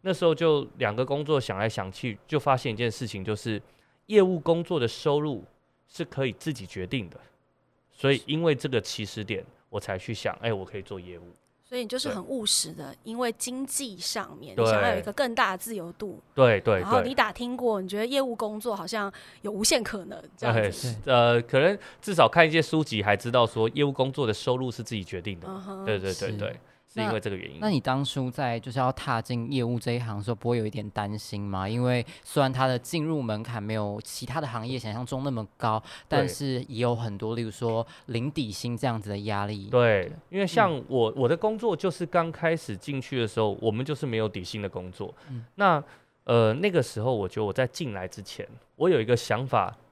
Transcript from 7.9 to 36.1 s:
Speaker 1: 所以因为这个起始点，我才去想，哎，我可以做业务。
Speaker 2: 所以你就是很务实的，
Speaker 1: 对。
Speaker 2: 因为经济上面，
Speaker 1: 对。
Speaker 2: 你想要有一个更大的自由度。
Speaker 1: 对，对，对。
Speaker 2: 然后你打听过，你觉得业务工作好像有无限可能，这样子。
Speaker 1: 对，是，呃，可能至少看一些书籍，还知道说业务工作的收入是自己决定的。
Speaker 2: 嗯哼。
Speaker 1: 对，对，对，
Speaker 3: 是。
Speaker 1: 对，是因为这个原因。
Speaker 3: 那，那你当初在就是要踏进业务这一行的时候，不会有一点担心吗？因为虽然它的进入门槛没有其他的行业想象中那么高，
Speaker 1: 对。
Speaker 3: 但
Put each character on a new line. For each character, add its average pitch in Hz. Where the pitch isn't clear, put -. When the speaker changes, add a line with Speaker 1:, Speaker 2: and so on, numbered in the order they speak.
Speaker 1:
所 139
以 131
因 151
为 165
这 139
个 123
起 -
始 107
点， 98
我 104
才 95
去 110
想， 101
哎， 117
我 98
可 101
以 95
做 95
业 87
务。 87
Speaker 2:
所 247
以 254
你 220
就 247
是 277
很 202
务 247
实 -
的， 147
Speaker 1:
对。 -
Speaker 2:
因 233
为 240
经 254
济 240
上 175
面， 127
Speaker 1:
对。 113
Speaker 2:
你 110
想 107
要 95
有 90
一 -
个 208
更 247
大 226
的 185
自 226
由 170
度。 -
Speaker 1:
对， 120
对， 110
对。 92
Speaker 2:
然 90
后 -
你 -
打 214
听 247
过， 233
你 185
觉 196
得 220
业 269
务 240
工 214
作 214
好 175
像 202
有 202
无 208
限 262
可 196
能， 175
这 -
样 117
子。 113
Speaker 1:
对， 101
是， 113
呃， 120
可 131
能 180
至 -
少 139
看 165
一 156
些 160
书 156
籍， 110
还 104
知 120
道 120
说 113
业 143
务 143
工 135
作 143
的 107
收 127
入 127
是 117
自 117
己 101
决 90
定 90
的。 -
Speaker 2:
嗯 185
哼。 98
Speaker 1:
对， 104
对， 95
对， 95
Speaker 3:
是。 104
Speaker 1:
对， 101
是 -
因 208
为 107
这 -
个 98
原 -
因。 -
Speaker 3:
那， 214
那 214
你 160
当 131
初 131
在 123
就 120
是 113
要 127
踏 120
进 120
业 127
务 120
这 120
一 120
行 110
的 104
时 120
候， 117
不 117
会 120
有 113
一 107
点 104
担 104
心 104
吗？ 98
因 120
为 123
虽 -
然 131
它 131
的 127
进 151
入 156
门 110
槛 113
没 107
有 104
其 -
他 143
的 151
行 113
业 131
想 110
象 123
中 131
那 139
么 113
高， 110
Speaker 1:
对。 -
Speaker 3:
但 143